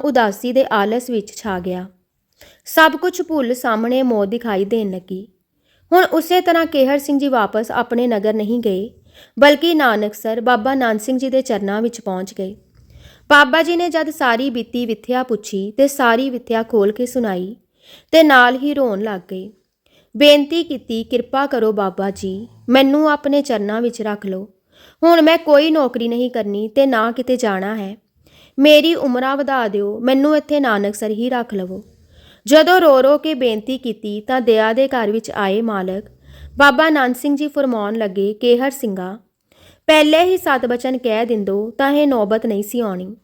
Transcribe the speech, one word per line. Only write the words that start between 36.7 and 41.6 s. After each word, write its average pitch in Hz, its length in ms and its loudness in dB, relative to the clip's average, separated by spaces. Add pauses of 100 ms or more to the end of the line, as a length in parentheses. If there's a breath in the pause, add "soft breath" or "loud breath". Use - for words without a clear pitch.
ਨਾਨਕ 254 260 0
ਸਿੰਘ 285 200 -4
ਜੀ 294 120 -4
ਫਰਮਾਉਣ 233 480 -4
ਲੱਗੇ, 202 380 -4
"ਕੇਹਰ 240 360 2
ਸਿੰਘਾ, 190 480 -8 (680 soft breath)
ਪਹਿਲੇ 311 380 4
ਹੀ 370 120 2
ਸਤ 269 300 -2
ਬਚਨ 247 320 -4
ਕਹਿ 226 280 -2
ਦਿੰਦੋ 208 440 -2